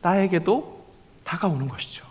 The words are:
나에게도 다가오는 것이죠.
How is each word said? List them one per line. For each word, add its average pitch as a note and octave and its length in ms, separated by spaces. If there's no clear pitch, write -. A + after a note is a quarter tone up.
나에게도 F#3 840
다가오는 D#3 440
것이죠. - 440